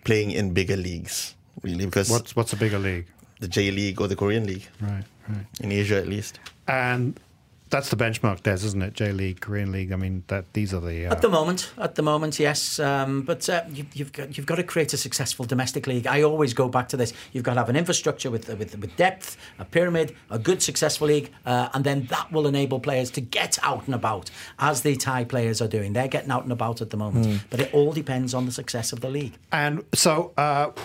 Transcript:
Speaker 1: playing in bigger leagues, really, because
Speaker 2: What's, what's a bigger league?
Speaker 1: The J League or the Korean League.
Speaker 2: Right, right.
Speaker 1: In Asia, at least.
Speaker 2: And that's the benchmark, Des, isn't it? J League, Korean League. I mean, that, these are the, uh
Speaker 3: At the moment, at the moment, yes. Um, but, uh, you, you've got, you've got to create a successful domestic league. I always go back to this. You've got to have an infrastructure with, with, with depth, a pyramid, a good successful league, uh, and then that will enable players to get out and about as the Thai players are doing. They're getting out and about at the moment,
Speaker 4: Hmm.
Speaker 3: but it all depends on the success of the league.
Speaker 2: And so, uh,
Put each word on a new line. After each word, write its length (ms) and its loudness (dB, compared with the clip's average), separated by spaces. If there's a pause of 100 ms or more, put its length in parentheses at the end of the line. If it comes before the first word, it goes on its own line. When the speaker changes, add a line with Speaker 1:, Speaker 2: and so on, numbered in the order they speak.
Speaker 1:
playing 260 2
in 240 0
bigger 220 2
leagues, 580 -6 (280)
really, 220 -4
because 260 2
Speaker 2:
What's, 240 0
what's 180 0
a 40 -2
bigger 220 2
league? 280 -2 (340)
Speaker 1:
The 80 -6
J 220 2
League 300 0
or 80 2
the 80 -2
Korean 300 0
League. 200 -8 (140)
Speaker 2:
Right, 240 -4 (240)
right. 160 -6 (160)
Speaker 1:
In 100 -4
Asia, 280 2
at 100 -2
least. 320 -6 (260)
Speaker 2:
And 540 0 (480)
that's 220 0
the 60 2
benchmark, 480 0
Des, 80 4 (120)
isn't 160 -2
it? 140 -4
J 160 0
League, 300 -2
Korean 320 -4
League. 180 -4
I 60 -2
mean, 320 -2
that, 240 -2
these 200 -2
are 60 -2
the, 300 -4
uh 40 -2
Speaker 3:
At 80 2
the 80 6
moment, 500 2
at 180 -4
the 60 0
moment, 360 0
yes. 400 0
Um, 440 0
but, 260 -4
uh, 200 0
you, 240 -10
you've 200 -10
got, 260 -10
you've 80 -10
got 80 0
to 80 0
create 300 0
a 40 -2
successful 480 -4
domestic 440 -2
league. 180 -2
I 160 4
always 320 4
go 140 4
back 220 0
to 60 -2
this. 160 0 (200)
You've 100 -4
got 120 0
to 60 4
have 80 2
an 60 2
infrastructure 560 0
with, 260 -4
with, 220 -8
with 180 -8
depth, 400 0 (220)
a 60 -10
pyramid, 500 2 (160)
a 80 -2
good 240 2
successful 460 2
league, 240 2 (120)
uh, 300 2
and 80 2
then 240 0
that 240 -2
will 160 2
enable 320 2
players 320 0
to 100 -4
get 440 -2
out 220 0
and 100 0
about 340 -2 (300)
as 220 2
the 120 4
Thai 300 0
players 360 0
are 80 2
doing. 240 0
They're 140 2
getting 240 -2
out 140 0
and 80 -2
about 280 -2
at 100 -6
the 60 -6
moment, 300 2
Speaker 4:
Hmm. 100 2 (140)
Speaker 3:
but 80 -2
it 160 0
all 180 6
depends 400 -2
on 140 0
the 60 -4
success 400 -4
of 80 -8
the 100 -4
league. 240 -4 (160)
Speaker 2:
And 420 0
so, 440 4
uh, 340 2 (140)